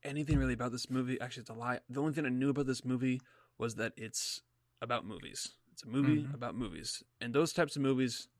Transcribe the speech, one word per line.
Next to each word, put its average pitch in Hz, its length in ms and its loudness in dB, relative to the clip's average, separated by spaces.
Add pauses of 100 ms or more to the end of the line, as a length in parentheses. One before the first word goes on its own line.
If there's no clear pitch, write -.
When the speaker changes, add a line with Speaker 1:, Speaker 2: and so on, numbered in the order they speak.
Speaker 1:
anything 147 340 2
really 131 160 4
about 117 200 0
this 123 160 -6
movie. 127 320 0
Actually, 120 200 -8
it's - 80 -16
a 113 40 -10
lie. 120 260 -2 (100)
The 135 120 -2
only 156 120 2
thing 151 120 0
I 131 40 0
knew 127 200 4
about 139 180 2
this 131 180 -2
movie 127 360 2 (360)
was 117 180 -2
that 110 220 -2
it's - 440 -6 (400)
about 120 240 -2
movies. - 480 -10 (180)
It's - 120 -20
a - 40 -14
movie 139 360 4
Speaker 2:
Mm-hmm. 139 120 -4
Speaker 1:
about 117 200 -6
movies. 92 460 -6 (200)
And 120 120 -4
those 156 200 4
types 165 240 0
of 143 40 0
movies 131 460 2 (120)